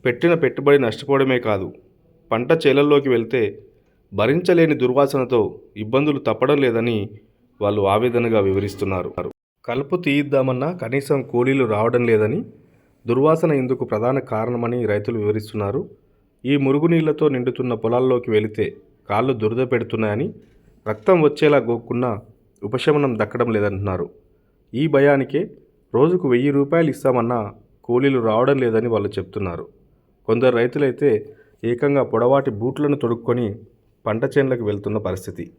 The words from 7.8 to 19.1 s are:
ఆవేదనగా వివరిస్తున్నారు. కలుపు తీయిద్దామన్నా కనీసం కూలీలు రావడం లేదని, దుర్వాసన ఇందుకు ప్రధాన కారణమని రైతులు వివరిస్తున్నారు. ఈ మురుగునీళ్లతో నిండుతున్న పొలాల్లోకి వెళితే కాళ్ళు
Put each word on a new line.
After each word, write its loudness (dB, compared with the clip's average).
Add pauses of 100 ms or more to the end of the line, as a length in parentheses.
ఆవేదనగా 2
వివరిస్తున్నారు. -2 (520)
కలుపు -4
తీయిద్దామన్నా 0
కనీసం -2
కూలీలు 0
రావడం 0
లేదని, 2 (640)
దుర్వాసన 2
ఇందుకు -2
ప్రధాన -2
కారణమని -4
రైతులు -2
వివరిస్తున్నారు. -4 (560)
ఈ 0
మురుగునీళ్లతో 0
నిండుతున్న -2
పొలాల్లోకి 0
వెళితే -2 (360)
కాళ్ళు 0